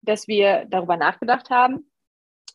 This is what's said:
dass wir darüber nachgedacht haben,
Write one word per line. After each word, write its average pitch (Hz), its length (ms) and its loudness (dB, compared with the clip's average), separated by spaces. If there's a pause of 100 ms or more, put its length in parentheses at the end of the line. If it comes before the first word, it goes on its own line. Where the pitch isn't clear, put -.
dass 214 280 -4
wir 196 400 2
darüber 175 260 -2
nachgedacht 185 540 -2
haben, 254 420 0 (640)